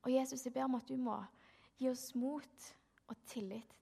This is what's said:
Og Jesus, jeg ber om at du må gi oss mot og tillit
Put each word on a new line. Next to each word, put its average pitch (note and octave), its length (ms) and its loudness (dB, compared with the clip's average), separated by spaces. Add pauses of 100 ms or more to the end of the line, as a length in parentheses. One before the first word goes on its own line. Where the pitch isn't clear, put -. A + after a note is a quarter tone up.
Og B3+ 80 6
Jesus, C4 320 4
jeg B3 100 -2
ber C4 80 2
om B3+ 140 2
at - 100 -8
du C4 80 -2
må A#3 220 0 (600)
gi C4 120 4
oss B3+ 260 -4
mot C#4 560 -2 (360)
og - 200 -12
tillit G#3+ 520 -8